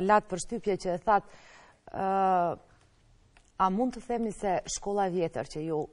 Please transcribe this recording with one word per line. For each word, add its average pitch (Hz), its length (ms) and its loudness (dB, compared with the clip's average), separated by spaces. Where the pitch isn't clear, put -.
lat 202 280 4
përshtypje 190 480 -4
që 180 160 -4
e 175 60 -2
that, 208 260 4
ë, - 180 -6
a 190 120 2
mund 233 240 0
të 233 80 -12
themi 233 320 -4
se 196 200 -2
shkolla 202 420 -2
e 175 40 -4
vjetër, 165 380 -2
që 156 140 -8
ju 160 160 -2